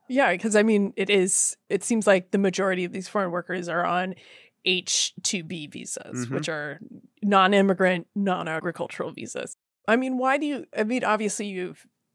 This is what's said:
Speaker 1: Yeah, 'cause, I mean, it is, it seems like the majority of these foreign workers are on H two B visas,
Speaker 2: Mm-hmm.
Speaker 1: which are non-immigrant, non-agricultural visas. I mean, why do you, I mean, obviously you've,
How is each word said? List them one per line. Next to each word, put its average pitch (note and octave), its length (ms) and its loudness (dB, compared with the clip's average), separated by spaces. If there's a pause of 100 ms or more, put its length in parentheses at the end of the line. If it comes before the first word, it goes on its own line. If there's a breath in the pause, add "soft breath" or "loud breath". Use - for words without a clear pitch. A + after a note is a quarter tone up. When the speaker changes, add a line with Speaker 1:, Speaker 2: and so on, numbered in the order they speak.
Speaker 1:
Yeah, B3 280 2
'cause, G#3 180 0
I G#3 80 6
mean, G#3 320 4
it G3 140 -2
is, G3 460 2 (140)
it F#3+ 140 -2
seems A3 240 0
like F#3+ 240 0
the G3+ 80 2
majority F#3+ 440 0
of F3 100 -8
these F#3 140 -8
foreign F#3+ 240 -2
workers F3 380 -6
are E3+ 160 0
on F#3 300 -2 (500 loud breath)
H - 560 0
two F3+ 220 -2
B D#3 240 -10
visas, - 580 -10
Speaker 2:
Mm-hmm. B2 80 -6
Speaker 1:
which D3+ 160 -4
are D3 300 -6 (420)
non-immigrant, F#3+ 920 6
non-agricultural E3+ 960 -4
visas. - 440 -10 (320)
I A3 100 4
mean, C4 200 0
why C4 200 2
do D4 100 -2
you, C#4+ 180 -4 (100)
I G#3+ 80 0
mean, A#3+ 200 0
obviously G#3 420 0
you've, F3+ 400 -8 (300)